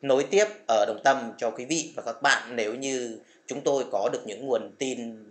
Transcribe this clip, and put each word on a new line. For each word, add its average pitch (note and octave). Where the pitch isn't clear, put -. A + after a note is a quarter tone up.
nối C#3
tiếp G3+
ở G#2+
Đồng G#2+
Tâm B2+
cho A#2+
quý B2
vị D#3
và -
các -
bạn B2
nếu A2
như B2
chúng C#3
tôi C#3
có G#2
được A2
những A2
nguồn A2
tin A#2